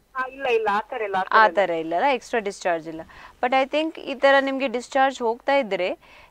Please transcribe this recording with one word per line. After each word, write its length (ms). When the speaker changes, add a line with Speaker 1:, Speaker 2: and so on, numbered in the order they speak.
Speaker 1:
ಆ, 100
ಇಲ್ಲ, 200
ಇಲ್ಲ, 260
ಆ 80
ಥರ 220
ಇಲ್ಲ, 140
ಆ 140
Speaker 2:
ಆ 180
Speaker 1:
ಥರ 40
ಇಲ್ಲ. 140
Speaker 2:
ಥರ 40
ಇಲ್ಲ 240
ಅಲ್ಲ, 200
ಎಕ್ಸ್ಟ್ರಾ 260
ಡಿಸ್ಚಾರ್ಜ್ 480
ಇಲ್ಲ. 120
But 240
I 40
think 300
ಈ 140
ಥರ 260
ನಿಮ್ಗೆ 280
ಡಿಸ್ಚಾರ್ಜ್ 540
ಹೋಗ್ತಾ 320
ಇದ್ರೆ 440